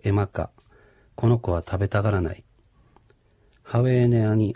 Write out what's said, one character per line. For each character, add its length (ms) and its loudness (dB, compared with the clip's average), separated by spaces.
エ 80 0
マ 140 0
カ、 240 -8
こ 120 -2
の 100 4
子 140 -4
は 140 -2
食 140 -6
べ 100 0
た 120 0
が 100 0
ら 100 0
な 120 -4
い。 100 -18
ハ 200 -2
ウ 40 2
ェ 200 2
ー 20 4
ネ 180 2
ア 100 0
ニ 200 0